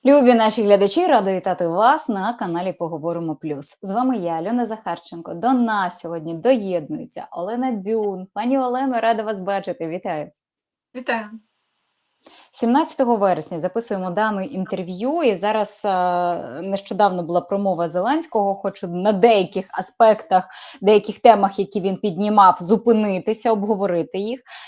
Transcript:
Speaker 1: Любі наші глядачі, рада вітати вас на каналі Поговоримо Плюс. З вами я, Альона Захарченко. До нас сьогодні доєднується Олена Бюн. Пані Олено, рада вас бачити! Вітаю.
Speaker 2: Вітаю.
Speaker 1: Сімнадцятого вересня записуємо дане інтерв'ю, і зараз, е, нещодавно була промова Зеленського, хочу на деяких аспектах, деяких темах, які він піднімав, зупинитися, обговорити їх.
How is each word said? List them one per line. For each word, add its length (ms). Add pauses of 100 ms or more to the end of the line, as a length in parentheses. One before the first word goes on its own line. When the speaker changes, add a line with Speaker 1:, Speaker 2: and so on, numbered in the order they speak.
Speaker 1:
Любі 280
наші 300
глядачі, 440
рада 260
вітати 340
вас 420
на 240
каналі 400
Поговоримо 640
Плюс. 460
З 100
вами 260
я, 140
Альона 340
Захарченко. 680
До 200
нас 460
сьогодні 380
доєднується 920
Олена 400
Бюн. 600
Пані 260
Олено, 400
рада 240
вас 160
бачити! 480
Вітаю. 440 (640)
Speaker 2:
Вітаю. 300 (1300)
Speaker 1:
Сімнадцятого 640
вересня 440
записуємо 520
дане 340
інтерв'ю, 760
і 120
зараз, 500
е, 40 (720)
нещодавно 640
була 180
промова 480
Зеленського, 680
хочу 320
на 240
деяких 600
аспектах, 800 (320)
деяких 380
темах, 400
які 220
він 160
піднімав, 640
зупинитися, 880
обговорити 680
їх. 240 (260)